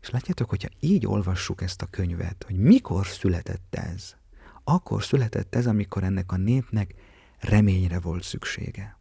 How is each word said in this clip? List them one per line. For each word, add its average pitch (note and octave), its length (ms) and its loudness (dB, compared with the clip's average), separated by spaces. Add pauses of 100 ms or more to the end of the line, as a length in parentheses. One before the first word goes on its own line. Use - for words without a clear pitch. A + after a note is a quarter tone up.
És - 80 -16
látjátok, B2 400 -4
hogyha - 200 -4 (100)
így D3 280 2
olvassuk F#2 540 -2
ezt F#2 200 -6
a F#2 40 -2
könyvet, E2+ 640 -4
hogy F#2 120 -2
mikor G#2+ 460 6
született F2+ 680 -4
ez, - 400 -10 (480)
akkor C3+ 400 0
született - 520 0
ez, A#2+ 120 2
amikor G2+ 360 0
ennek F#2+ 280 -2
a F#2 60 0
népnek G#2+ 580 0 (440)
reményre F#2+ 600 4
volt F2 240 -4
szüksége. - 760 -8